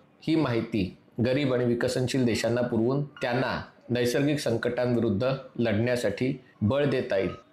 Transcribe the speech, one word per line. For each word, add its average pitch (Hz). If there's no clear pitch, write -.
ही 160
माहिती 117
गरीब 131
आणि 123
विकसनशील 123
देशांना 117
पुरवून 123
त्यांना 123
नैसर्गिक 139
संकटांविरुद्ध 117
लढण्यासाठी 117
बळ 135
देता 123
येईल. 92